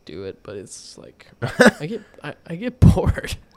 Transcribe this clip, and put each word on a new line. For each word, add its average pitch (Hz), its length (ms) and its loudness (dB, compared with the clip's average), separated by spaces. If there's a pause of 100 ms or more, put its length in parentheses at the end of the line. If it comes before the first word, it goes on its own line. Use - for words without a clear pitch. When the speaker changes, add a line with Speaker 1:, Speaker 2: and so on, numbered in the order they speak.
Speaker 1:
do 95 200 -12
it, 95 180 -12
but 101 140 -14
it's - 420 -16
like, - 360 -20
Speaker 2:
<laughs> - 460 2
Speaker 1:
I 147 60 -10
get, 220 160 -8 (220)
I, 147 100 -10 (120)
I 165 100 -10
get 247 240 -6
<laughs> - 0 -
bored. - 560 4 (200)